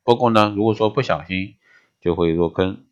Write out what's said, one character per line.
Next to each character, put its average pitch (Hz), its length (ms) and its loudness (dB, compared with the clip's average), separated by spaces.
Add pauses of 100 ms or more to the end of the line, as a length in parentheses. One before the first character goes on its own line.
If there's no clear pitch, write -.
不 117 120 4
过 120 140 0
呢， 107 260 2
如 104 80 0
果 110 80 2
说 107 160 0
不 107 140 -4
小 80 200 -4
心 95 340 -8 (440)
就 87 140 -2
会 85 180 0
入 85 160 0
坑， 95 440 -4